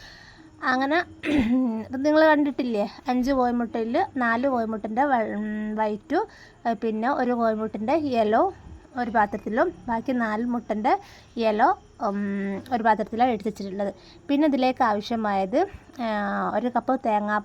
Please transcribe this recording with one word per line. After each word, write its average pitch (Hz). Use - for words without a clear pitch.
അങ്ങനെ 269
<clears throat> 247
ഇപ്പം 262
നിങ്ങൾ 302
കണ്ടിട്ടില്ലേ, 269
അഞ്ച് 254
കോഴിമുട്ടയിൽ 240
നാല് 233
കോഴിമുട്ടൻ്റെ 220
വ-, 220
ഉം, 214
വൈറ്റും, 220
ഏ, 233
പിന്നെ 220
ഒരു 247
കോഴിമുട്ടൻ്റെ 220
യെല്ലോ 226
ഒരു 240
പാത്രത്തിലും 214
ബാക്കി 226
നാല് 220
മുട്ടൻ്റെ 226
യെല്ലോ, 220
ഉം, 202
ഒരു 226
പാത്രത്തിലാണ് 226
എടുത്ത് 214
വെച്ചിട്ടുള്ളത്. 202
പിന്നെ 285
ഇതിലേക്ക് 254
ആവശ്യമായത്, 208
ആ, -
ഒരു 240
കപ്പ് 262
തേങ്ങ, 208